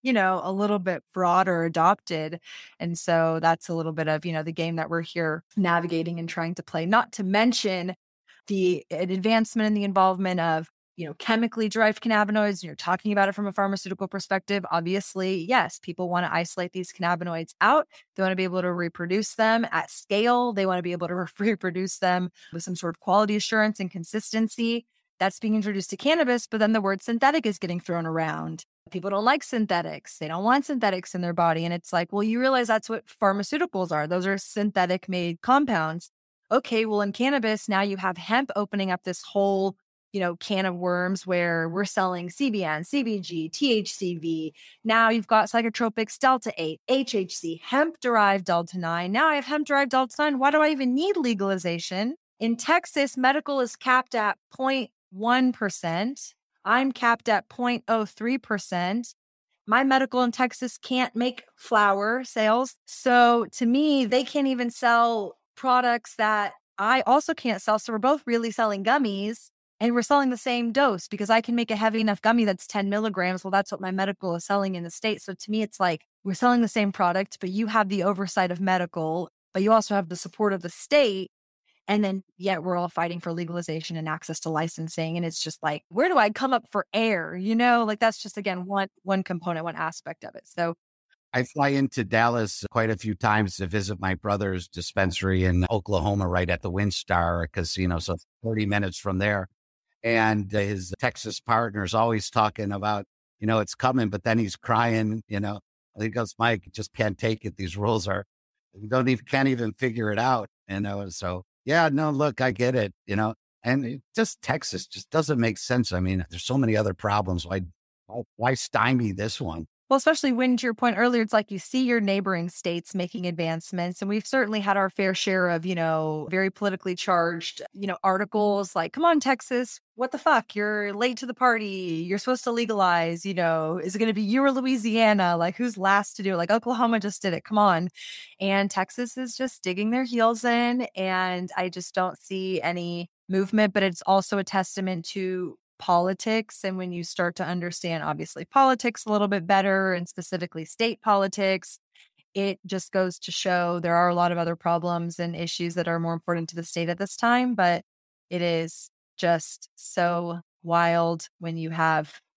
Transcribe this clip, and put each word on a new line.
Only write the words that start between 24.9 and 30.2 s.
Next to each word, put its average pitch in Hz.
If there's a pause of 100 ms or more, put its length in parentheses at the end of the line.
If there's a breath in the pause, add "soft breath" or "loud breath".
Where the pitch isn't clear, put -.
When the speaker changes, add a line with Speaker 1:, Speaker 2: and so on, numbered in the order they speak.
Speaker 1:
That's 190
being 214
introduced 202
to 196
cannabis, 269
but 220
then 220
the 220
word 190
synthetic 269
is 208
getting 175
thrown 170
around. 160 (240)
People 190
don't 202
like 285
synthetics. 175
They 156